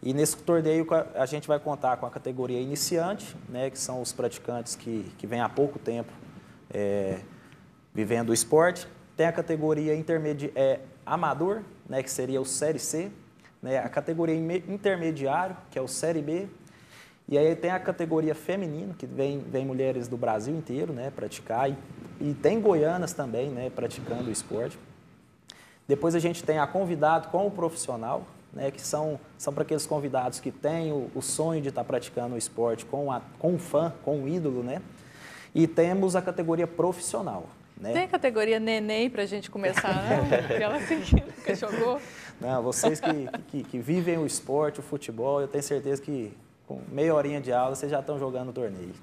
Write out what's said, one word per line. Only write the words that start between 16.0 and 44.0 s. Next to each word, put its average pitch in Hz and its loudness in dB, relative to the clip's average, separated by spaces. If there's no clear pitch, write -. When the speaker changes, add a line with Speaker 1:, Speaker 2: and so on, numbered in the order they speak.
Speaker 1:
B, 165 -2
e 143 4
aí 156 8
tem 170 0
a 185 2
categoria 160 0
feminino, 175 -4
que 135 -10
vem, 135 -2
vem 131 -2
mulheres 131 0
do 120 -6
Brasil 117 0
inteiro, 160 -2
né, 135 -4
praticar, - -2
e, 139 -4
e 147 -2
tem 175 4
goianas 170 4
também, 127 -2
né, 127 -4
praticando 120 -4
o 113 -2
esporte. - -4
Depois 147 4
a 170 4
gente 170 0
tem 156 4
a 143 4
convidado 165 2
com 190 2
o 202 0
profissional, 147 -4
né, 139 -4
que - -12
são, 151 -2
são - -4
pra 151 0
aqueles 147 0
convidados 131 -2
que - -4
têm 160 -2
o, 139 -2
o 135 -4
sonho 160 0
de 139 -2
tá 127 -2
praticando 123 -2
o - -2
esporte 113 0
com 143 -2
a, 120 -2
com 170 4
um 170 2
fã, 160 2
com 143 0
um 135 -2
ídolo, 147 0
né? 131 -4
E 160 8
temos 180 4
a 180 4
categoria 170 2
profissional, 170 0
né? 104 -4
Speaker 2:
Tem 349 4
a 370 0
categoria 220 4
neném 220 2
pra 208 0
gente 196 -6
começar, 190 0
não? 190 4
Speaker 1:
<laughs> - 4
Speaker 2:
Aquela 214 2
que - 0
nunca - 4
jogou. 233 0
Speaker 1:
Não, 127 0
vocês 127 2
que, 143 -2
que, 143 -4
que - -6
vivem 165 2